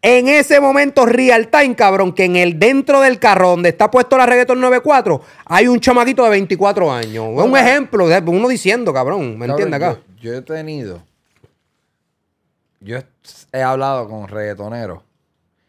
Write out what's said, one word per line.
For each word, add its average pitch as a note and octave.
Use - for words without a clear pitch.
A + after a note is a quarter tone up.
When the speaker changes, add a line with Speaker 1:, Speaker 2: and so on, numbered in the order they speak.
Speaker 1:
En B3
ese C#4+
momento, C#4
real A#3+
time, C#4+
cabrón, F#3+
que F#3+
en F3+
el, F3
dentro C4+
del C4
carro F#3
donde F3
está G#3+
puesto B3+
la B3+
Reggaeton B3
noventa B3+
y B3
cuatro, A3+
hay G3
un B3
chamaquito B3
de A3+
veinticuatro G3
años. A2+
Es A#2
un A#3+
Speaker 2:
Bueno, C4+
Speaker 1:
ejemplo, A3+
de, E3+
uno F3+
diciendo, A3+
cabrón, C3
¿me A#2+
Speaker 2:
cabrón, -
Speaker 1:
entiendes D3
acá? B2
Speaker 2:
yo, A#2
yo B2
he C3
tenido, D3
yo G#2+
he, C3+
he C3
hablado C3
con G#2+
reggaetoneros G#2